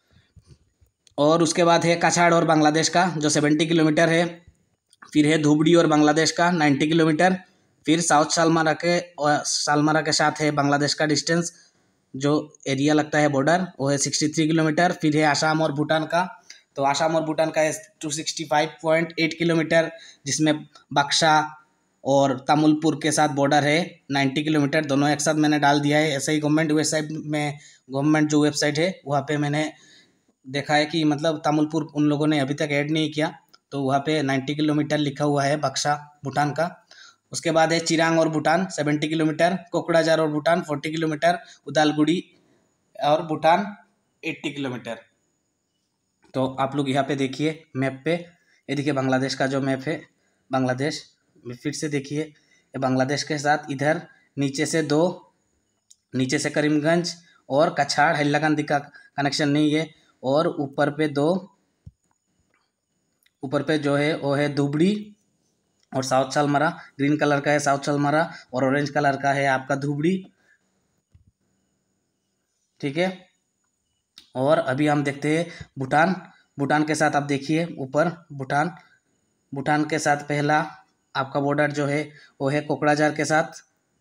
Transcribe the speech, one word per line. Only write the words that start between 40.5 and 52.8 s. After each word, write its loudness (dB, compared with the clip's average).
फ़ोर्टी -6
किलोमीटर, 0
उदालगुड़ी 2
और 2
भूटान 2
एटी -6
किलोमीटर। -8
तो 0
आप -4
लोग -2
यहाँ 0
पे -4
देखिए -4
मैप -4
पे, -2
ये -10
देखिए -2
बांग्लादेश -2
का -2
जो -2
मैप -4
है, -6
बांग्लादेश -4
में -12
फिर -8
से -6
देखिए, -6
ये -18
बांग्लादेश 0